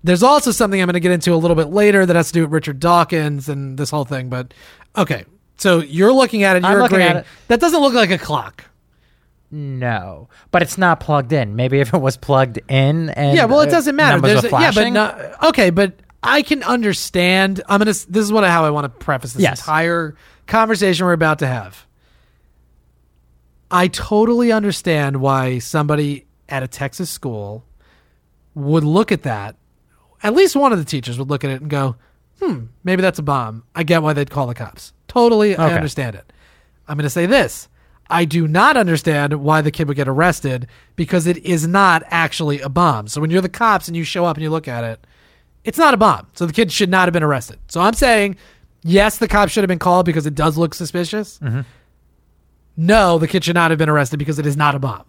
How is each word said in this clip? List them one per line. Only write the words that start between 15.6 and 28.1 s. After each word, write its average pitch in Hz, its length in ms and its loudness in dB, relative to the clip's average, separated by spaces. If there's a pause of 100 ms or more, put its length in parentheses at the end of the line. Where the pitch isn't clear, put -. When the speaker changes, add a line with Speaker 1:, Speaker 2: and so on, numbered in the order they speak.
Speaker 1:
but 185 240 0 (280)
I 269 200 2
can 285 220 -2
understand. 190 1040 0
I'm 202 100 2
gonna 214 120 2
s-, - 160 -4
this 208 180 0
is 208 80 -4
what 214 120 2
I, 180 60 4
how 165 140 4
I 151 60 2
wanna 147 180 -2
preface 127 460 -6
this 180 80 -2
Speaker 2:
Yes. - 180 0
Speaker 1:
entire 165 560 -2 (300)
conversation 196 600 0
we're 175 60 2
about 156 260 0
to 151 80 -4
have. 110 400 -8 (1800)
I 185 180 2
totally 233 640 0
understand 165 680 -2
why 131 380 0
somebody 147 680 -4 (220)
at 135 140 -6
a 131 60 -10
Texas 143 420 -10
school 107 540 -10 (880)